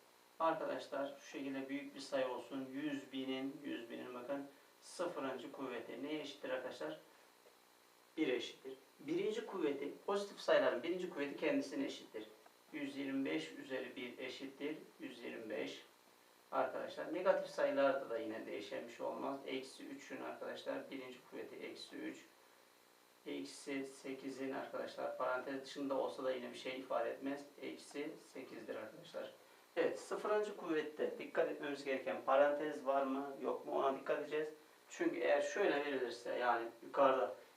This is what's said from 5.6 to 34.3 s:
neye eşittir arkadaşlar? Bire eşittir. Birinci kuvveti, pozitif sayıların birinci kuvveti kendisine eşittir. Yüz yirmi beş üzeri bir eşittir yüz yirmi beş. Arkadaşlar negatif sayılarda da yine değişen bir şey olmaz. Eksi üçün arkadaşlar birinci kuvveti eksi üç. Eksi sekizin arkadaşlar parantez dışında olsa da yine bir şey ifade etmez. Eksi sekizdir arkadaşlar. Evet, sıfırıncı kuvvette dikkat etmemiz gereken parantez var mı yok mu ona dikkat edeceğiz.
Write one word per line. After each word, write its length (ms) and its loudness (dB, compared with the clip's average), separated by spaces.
neye 180 -2
eşittir 300 -6
arkadaşlar? 500 -4
Bire 200 6
eşittir. 420 -6
Birinci 460 0
kuvveti, 460 0
pozitif 340 0
sayıların 420 6
birinci 280 0
kuvveti 260 -2
kendisine 480 2
eşittir. 400 -6
Yüz 240 -4
yirmi 280 0
beş 280 0
üzeri 440 -6
bir 220 -8
eşittir 580 -4
yüz 180 -8
yirmi 320 -8
beş. 360 -4
Arkadaşlar 640 0
negatif 360 6
sayılarda 600 4
da 80 0
yine 280 -4
değişen 420 -6
bir 40 -12
şey 140 -6
olmaz. 400 -2
Eksi 400 -6
üçün 340 -10
arkadaşlar 680 -6
birinci 280 -8
kuvveti 260 -10
eksi 400 -10
üç. 200 -6
Eksi 600 -4
sekizin 500 -4
arkadaşlar 680 -4
parantez 460 0
dışında 300 -2
olsa 300 2
da 80 4
yine 200 -4
bir 60 -10
şey 220 -4
ifade 300 2
etmez. 340 -2
Eksi 520 -6
sekizdir 440 -8
arkadaşlar. 580 -8
Evet, 240 4
sıfırıncı 560 2
kuvvette 640 0
dikkat 320 2
etmemiz 340 -4
gereken 420 0
parantez 600 6
var 160 6
mı 380 0
yok 260 -2
mu 120 2
ona 220 4
dikkat 200 0
edeceğiz. 280 0